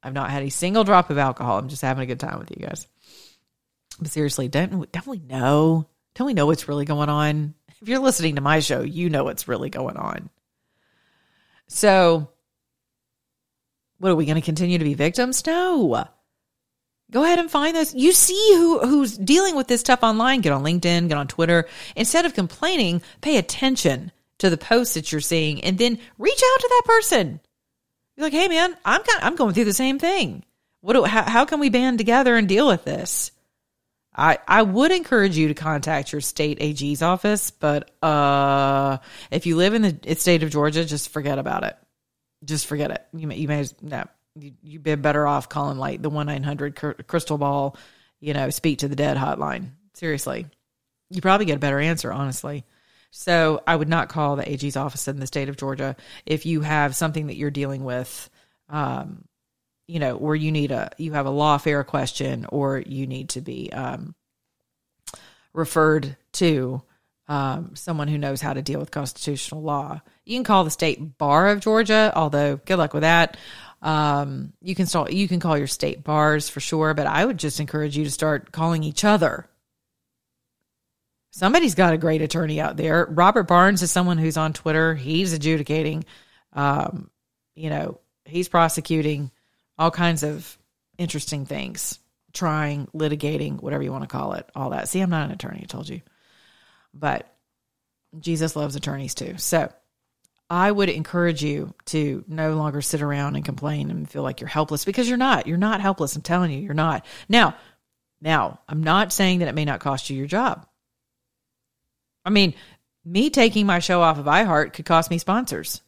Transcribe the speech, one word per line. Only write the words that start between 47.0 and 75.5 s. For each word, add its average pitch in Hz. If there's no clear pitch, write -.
ball, 143
you 147
know, 139
speak 147
to 143
the 139
dead 143
hotline. 135
Seriously, 139
you 185
probably 190
get 147
a 139
better 139
answer, 160
honestly. 139
So 165
I 165
would 151
not 160
call 143
the 139
A 143
G's 139
office 139
in 139
the 135
state 139
of 139
Georgia 135
if 156
you 165
have 151
something 156
that -
you're 147
dealing 139
with, 127
um, 139
you 170
know, 131
where 151
you 156
need 147
a, 113
you 156
have 143
a 135
lawfare 147
question, 131
or 139
you 135
need 131
to 127
be, -
um, 127
referred 156
to, 135
um, 147
someone 151
who 151
knows 139
how 156
to 131
deal 143
with 143
constitutional 143
law. 151
You 233
can 254
call 190
the 156
state 156
bar 156
of 208
Georgia, 214
although 143
good 190
luck 151
with 151
that. 165
Um, 143
you 185
can 185
start, 170
you 190
can 175
call 160